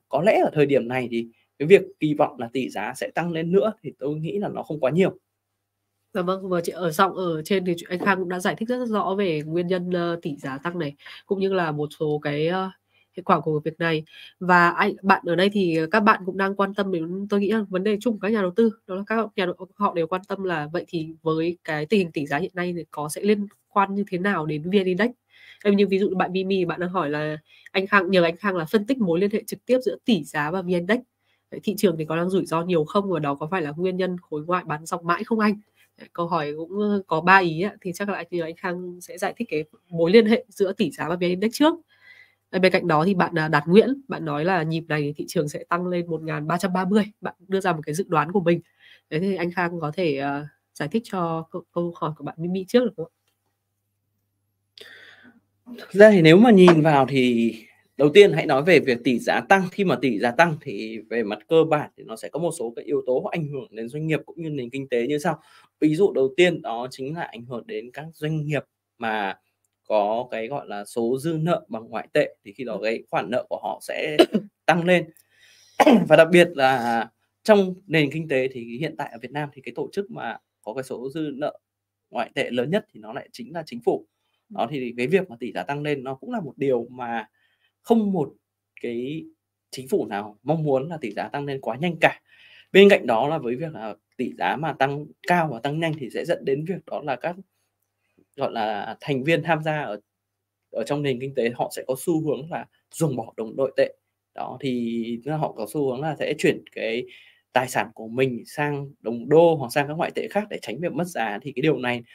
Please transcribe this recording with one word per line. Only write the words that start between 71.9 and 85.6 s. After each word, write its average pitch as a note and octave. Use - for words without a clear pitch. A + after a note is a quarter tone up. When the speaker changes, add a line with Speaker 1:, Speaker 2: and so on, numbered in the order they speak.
Speaker 1:
tệ, -
thì G#2
khi C3
đó A2+
Speaker 2:
Ừ. G2+
Speaker 1:
cái A2+
khoản D3+
nợ B2
của -
họ G2
sẽ D3+
<coughs> -
tăng E3
lên. E3+
<coughs> A3+
Và D#3
đặc D#3+
biệt F3
là A#2+
trong F#3+
nền D3
kinh D#3+
tế C3
thì A#2
hiện D#3
tại C#3+
ở -
Việt B2+
Nam C#3+
thì C3
cái A#2+
tổ C#3+
chức G3+
mà A#2
có G#2
cái C3
số B2
dư D#3
nợ C#3+
ngoại -
tệ C3+
lớn B2
nhất G#3+
thì A2+
nó G#2+
lại -
chính B2+
là E3+
chính A#2+
phủ. -
Đó, A2
thì B2+
cái B2
việc F3+
mà A#2
tỷ A2+
giá F2